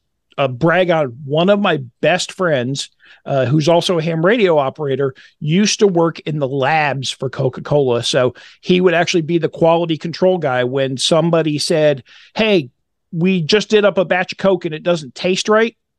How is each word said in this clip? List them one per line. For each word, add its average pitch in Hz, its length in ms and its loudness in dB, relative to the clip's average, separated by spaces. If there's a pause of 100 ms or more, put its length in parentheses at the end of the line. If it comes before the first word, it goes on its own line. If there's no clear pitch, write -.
(380)
uh, 139 120 0
brag 165 400 0
on 160 180 2 (180)
one 156 240 0
of 202 120 4
my 180 160 0 (240)
best 170 320 0
friends, 139 560 -2 (360)
uh, 135 200 0
who's 147 240 2
also 170 280 2
a 160 40 -2
ham 160 240 -2
radio 190 320 2
operator, 135 560 -2 (260)
used 180 400 0
to 214 80 4
work 170 340 0
in 151 180 -6
the 139 80 -2
labs 139 640 -2
for - 200 -8
Coca-Cola. 127 760 -2
So 127 300 0 (260)
he 180 220 0
would 180 120 4
actually 165 280 0
be 165 160 -2
the 156 100 -2
quality 165 500 0
control 180 400 0
guy 131 280 0
when 135 320 -2
somebody 160 640 0
said, 151 440 2 (320)
"Hey, 202 360 0 (420)
we 180 280 0
just 202 280 0
did 208 160 4
up 190 120 2
a 190 60 2
batch 180 300 -2
of - 60 -16
Coke 185 260 0
and 160 80 -6
it 156 100 -12
doesn't 165 320 -4
taste 185 320 -2
right." 220 300 2 (220)